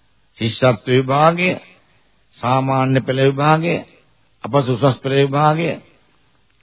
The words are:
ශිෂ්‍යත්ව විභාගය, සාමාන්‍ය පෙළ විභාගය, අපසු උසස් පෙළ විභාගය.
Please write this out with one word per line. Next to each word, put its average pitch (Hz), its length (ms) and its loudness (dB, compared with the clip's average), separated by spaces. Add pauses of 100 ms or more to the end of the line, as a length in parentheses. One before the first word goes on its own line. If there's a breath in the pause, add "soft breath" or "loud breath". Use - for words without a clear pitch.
(380)
ශිෂ්‍යත්ව 117 480 -2
විභාගය, 143 600 2 (880)
සාමාන්‍ය 131 640 0
පෙළ 131 220 -2
විභාගය, 151 520 2 (720)
අපසු 127 280 0
උසස් 123 260 0
පෙළ 135 180 -2
විභාගය. 151 520 0 (960)